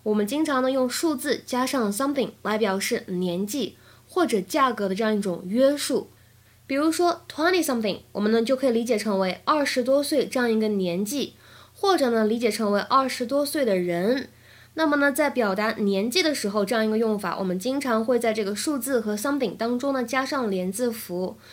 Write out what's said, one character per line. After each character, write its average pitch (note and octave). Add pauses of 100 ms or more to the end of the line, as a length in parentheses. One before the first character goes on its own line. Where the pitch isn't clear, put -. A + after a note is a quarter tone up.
我 G#3+
们 G#3+
经 C#4+
常 C#4+
呢 B3+
用 C4
数 D4+
字 C4+
加 B3
上 A#3+
something C4+ (120)
来 G#3+
表 G3+
示 -
年 F3+
纪 A3 (320)
或 F4+
者 A3+
价 C4
格 G#3
的 F#3+
这 G#3+
样 A3
一 G#3
种 F#3+
约 C4
束。 C#4 (580)
比 C4+
如 D4+
说 E4+
twenty E4+
something， A3 (140)
我 -
们 G#3
呢 A3+
就 A#3+
可 C4
以 -
理 A#3
解 A#3
成 G#3
为 F#3
二 D4
十 B3+
多 C4+
岁 C#4+
这 -
样 A#3+
一 A3
个 A3
年 F#3+
纪， A3+ (400)
或 F#4+
者 C#4
呢 A3+
理 A3
解 A3+
成 G#3+
为 G3+
二 C4+
十 B3
多 C#4
岁 C#4+
的 G#3+
人。 F3+ (440)
那 D#4+
么 D4
呢， C#4+
在 D4
表 A3
达 G#3+
年 G3+
纪 F#4
的 D#4
时 A3
候， G3+
这 G3
样 A3
一 A3
个 G#3+
用 A3
法， F#3
我 G3
们 F#3
经 C4
常 A#3+
会 A#3+
在 A3+
这 G#3+
个 G3+
数 C#4+
字 B3
和 G#3+
something B3+
当 A#3+
中 C#4
呢 C4
加 C4
上 C4
连 F#3
字 A#3+
符。 F#3 (160)